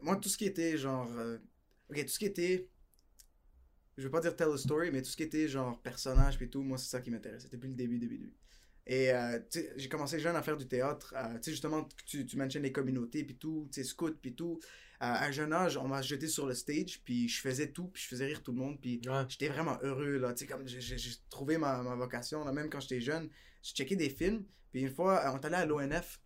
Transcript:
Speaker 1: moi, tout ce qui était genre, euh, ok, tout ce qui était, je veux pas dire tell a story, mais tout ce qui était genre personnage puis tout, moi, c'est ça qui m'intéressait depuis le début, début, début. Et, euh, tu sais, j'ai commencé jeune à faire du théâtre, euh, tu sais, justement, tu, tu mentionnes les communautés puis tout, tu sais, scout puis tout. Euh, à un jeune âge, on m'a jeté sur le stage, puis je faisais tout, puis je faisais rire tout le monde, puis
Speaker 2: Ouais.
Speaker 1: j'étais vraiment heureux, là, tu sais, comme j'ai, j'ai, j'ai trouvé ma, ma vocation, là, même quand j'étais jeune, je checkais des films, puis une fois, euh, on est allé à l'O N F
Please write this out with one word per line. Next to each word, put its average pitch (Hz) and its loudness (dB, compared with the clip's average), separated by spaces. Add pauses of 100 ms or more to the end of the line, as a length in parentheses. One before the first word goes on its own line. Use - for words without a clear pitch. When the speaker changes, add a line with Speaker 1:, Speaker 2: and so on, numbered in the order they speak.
Speaker 1:
moi, 185 6
tout 196 -2
ce - 2
qui 214 0
était 165 2
genre, 131 0 (100)
euh, 117 -2 (540)
ok, 143 -2
tout - -8
ce - -2
qui 214 0
était, 185 2 (1300)
je 135 -8
veux 135 -2
pas 156 4
dire 165 2
tell 165 6
a 147 4
story, 151 2
mais 135 2
tout 131 -6
ce - -4
qui 156 0
était 156 2
genre 131 -2
personnage 127 6
puis 123 -4
tout, 139 -4
moi, 131 0
c'est 127 -6
ça 127 -4
qui 123 -6
m'intéressait 113 -8
depuis 127 -8
le 131 -6
début, 120 0
début, 117 -4
début. - -12 (520)
Et, 131 6
euh, 120 2 (140)
tu 165 -2
sais, - -4
j'ai 135 -6
commencé 151 0
jeune 170 2
à 151 2
faire 151 0
du 135 -8
théâtre, 135 0
euh, 117 -4
tu 117 -8
sais, 160 -4
justement, 156 -2 (180)
tu, 143 -4
tu - -6
mentionnes 139 0
les 135 0
communautés 131 0
puis 131 -10
tout, 156 -4
tu 139 -6
sais, 123 -4
scout 160 -2
puis 123 -8
tout. 165 -4
Euh, - -18 (400)
à 123 2
un 143 2
jeune 151 0
âge, 170 4
on 131 -2
m'a 135 0
jeté 139 -2
sur 151 0
le 127 0
stage, 147 -2
puis 120 2
je - -2
faisais 135 0
tout, 175 -6
puis - -10
je - -8
faisais 127 -2
rire 147 -4
tout 139 -6
le 120 0
monde, 139 -2
puis 120 -2
Speaker 2:
Ouais. 135 2
Speaker 1:
j'étais 139 -2
vraiment 147 0
heureux, 139 0
là, 123 2
tu 139 -4
sais, 135 -10
comme 135 -6
j'ai, 123 -8
j'ai, 127 -4
j'ai 120 -4 (180)
trouvé 147 0
ma, 135 2
ma 123 -2
vocation, 127 -4
là, 139 -2
même 151 -2
quand 151 -6
j'étais 131 -4
jeune, 156 -2 (340)
je - -8
checkais 196 0
des 160 2
films, 196 0 (260)
puis 127 -2
une 135 0
fois, 180 6
euh, 139 2
on 135 -2
est 139 -6
allé 156 0
à 180 4
l'O 151 2
N 139 0
F - -10